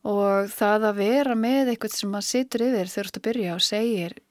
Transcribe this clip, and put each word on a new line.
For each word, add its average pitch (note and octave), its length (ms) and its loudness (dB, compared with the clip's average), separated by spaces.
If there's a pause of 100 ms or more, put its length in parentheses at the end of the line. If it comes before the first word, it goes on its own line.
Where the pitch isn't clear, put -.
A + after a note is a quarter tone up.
og G3+ 460 2
það G#3+ 380 2
að G3+ 80 0
vera A#3+ 380 2
með B3 420 2
eitthvað A3 180 -6
sem G3+ 160 -4
maður G3+ 160 -4
situr B3 340 -2
yfir A#3 260 0
þegar B3+ 180 -6
þú - 0 -
ert - 140 -10
að - 80 -12
byrja G#3+ 280 -2
og F3+ 60 -6
segir, G#3 520 0 (180)